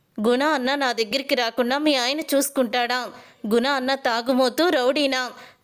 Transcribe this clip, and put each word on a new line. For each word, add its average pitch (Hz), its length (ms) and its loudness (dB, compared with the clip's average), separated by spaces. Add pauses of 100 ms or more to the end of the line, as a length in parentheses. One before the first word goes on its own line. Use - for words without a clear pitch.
(180)
గుణ 240 260 2
అన్న 277 320 0
నా 269 160 -2
దగ్గరికి 233 440 -2
రాకుండా 247 420 0
మీ 302 180 2
ఆయన 262 240 0
చూసుకుంటాడా? 254 800 0 (480)
గుణ 233 200 2
అన్న 269 280 0
తాగుమోతు 254 760 0
రౌడీనా? 262 600 0 (320)